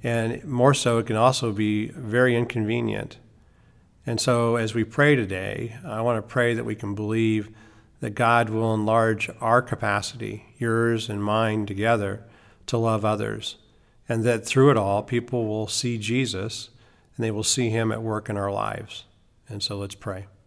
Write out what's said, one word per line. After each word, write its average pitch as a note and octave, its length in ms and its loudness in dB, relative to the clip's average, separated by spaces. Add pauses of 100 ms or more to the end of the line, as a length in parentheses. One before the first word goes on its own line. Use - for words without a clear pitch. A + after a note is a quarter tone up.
and A#2 420 -2
more C3+ 300 4
so, A#2 240 2
it G#2+ 80 -2
can A2 100 -2
also A#2+ 360 4
be G#2+ 360 0
very B2 480 2
inconvenient. A2+ 800 -2 (880)
And A#2 140 -4
so A#2 360 2
as A2 180 -2
we A2+ 100 2
pray C#3+ 320 4
today, G2+ 680 -4
I A2+ 160 -6
wanna A2+ 220 0
pray A#2+ 320 0
that A#2 100 -4
we A2 100 -4
can G#2 200 -8
believe A2 560 0 (500)
that A2+ 140 -6
God A#2 340 4
will A2 240 0
enlarge A2 560 2 (120)
our A#2 200 4
capacity, G#2+ 960 -4
yours A#2 540 0
and G2+ 120 -4
mine G#2+ 440 0
together, G#2 560 0 (440)
to A#2 120 -2
love A2 260 0
others, G#2+ 520 -2 (520)
and A#2 160 0
that A#2 220 2
through C#3 240 6
it B2+ 60 4
all, G2+ 260 2
people A#2+ 440 -2
will G#2+ 200 -4
see A#2+ 320 -4
Jesus, A2 720 -4 (460)
and A#2 80 -4
they A2+ 80 0
will G#2 100 -4
see A#2+ 260 0
him A2+ 220 0
at A2+ 100 -4
work G#2+ 300 -6
in G#2 80 -2
our G2+ 140 -2
lives. G#2 520 -6 (440)
And G2+ 140 -8
so G#2 140 -6
let's G2 200 -8
pray. G2 300 -10 (200)